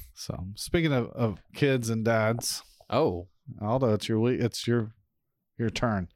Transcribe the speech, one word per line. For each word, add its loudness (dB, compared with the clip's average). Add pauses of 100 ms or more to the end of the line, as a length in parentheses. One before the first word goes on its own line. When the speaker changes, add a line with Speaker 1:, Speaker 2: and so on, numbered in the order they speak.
(180)
Speaker 1:
So, -10
speaking 0
of, 0
of -2 (120)
kids 2
and -2
dads. 0 (260)
Speaker 2:
Oh. 0 (320)
Speaker 1:
Aldo, 2
it's 0
your 2
week. 2
It's -2
your, 0 (680)
your 0
turn. 0